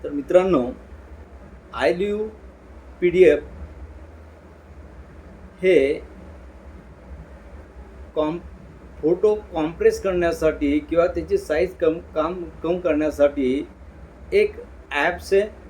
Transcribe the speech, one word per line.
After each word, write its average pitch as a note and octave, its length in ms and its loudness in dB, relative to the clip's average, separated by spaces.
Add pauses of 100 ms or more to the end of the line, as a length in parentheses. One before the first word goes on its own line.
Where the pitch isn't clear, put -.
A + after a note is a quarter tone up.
तर D3+ 60 -8
मित्रांनो, D#3 560 4 (1080)
आय C3+ 240 2
लिव्ह G#3 300 -2 (720)
पीडीएफ F3 380 8 (2250)
हे D#3 400 4 (2250)
कॉम-, D#3 240 -2 (600)
फोटो F3+ 360 2 (160)
कॉम्प्रेस E3+ 480 0
करण्यासाठी D#3+ 760 0
किंवा E3 280 2
त्याची E3+ 300 -4
साईज F3+ 380 -2
कम-, E3 400 -2
काम, E3+ 280 -2 (200)
कम F3 160 -2
करण्यासाठी C#3+ 880 0 (680)
एक G3+ 180 4 (400)
ॲप्स D#3+ 420 0
आहे. G3+ 360 0